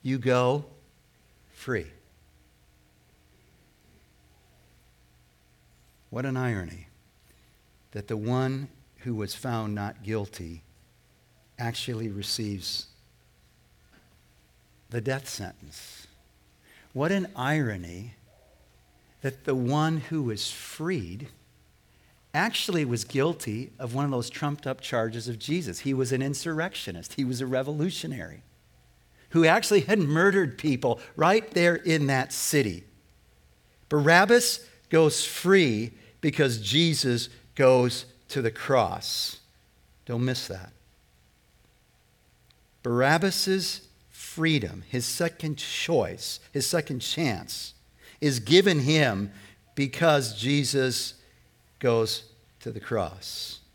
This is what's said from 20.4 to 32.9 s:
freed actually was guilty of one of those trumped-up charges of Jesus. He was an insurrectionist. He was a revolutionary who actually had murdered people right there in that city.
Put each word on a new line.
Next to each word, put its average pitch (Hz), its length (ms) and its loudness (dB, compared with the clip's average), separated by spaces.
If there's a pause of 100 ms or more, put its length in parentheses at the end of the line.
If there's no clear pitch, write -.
freed 135 800 -8 (1040)
actually 175 520 0
was 120 180 -2
guilty 120 720 -2
of 120 160 -8
one 139 120 -2
of 143 40 -2
those 123 220 -4
trumped-up 143 500 -6
charges 113 460 -2
of 117 100 -6
Jesus. 143 440 -4
He 139 120 0
was 131 180 0
an 135 120 0
insurrectionist. 143 880 -6
He 143 100 -2
was 123 160 -2
a 135 60 -2
revolutionary 131 960 -4 (880)
who 165 160 4
actually 202 360 6
had 208 180 2
murdered 170 580 2
people 131 420 0 (160)
right 202 360 4
there 175 240 4
in 160 320 2
that 131 260 0
city. 107 500 0 (1080)